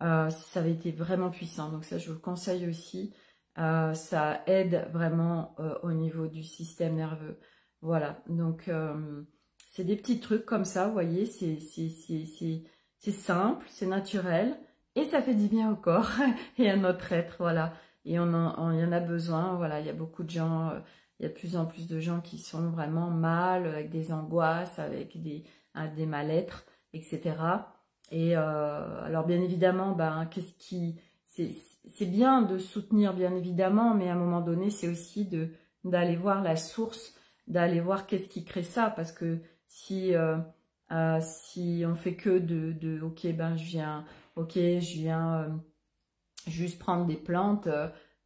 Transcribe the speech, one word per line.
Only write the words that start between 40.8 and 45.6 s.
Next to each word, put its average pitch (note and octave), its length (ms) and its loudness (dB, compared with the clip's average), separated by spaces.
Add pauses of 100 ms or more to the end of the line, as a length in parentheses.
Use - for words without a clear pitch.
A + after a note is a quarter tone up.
euh, E3 300 4
si E3+ 640 -2
on E3+ 80 2
fait E3 200 -2
que F#3 220 4
de, E3 360 0
de, D#3+ 280 -4
ok, E3 320 -6
ben, E3 220 0
je D#3+ 100 -4
viens, D#3 400 -4 (300)
ok, E3 180 -4
je F3 460 2
viens, D#3+ 400 0
euh, D#3 100 -4 (960)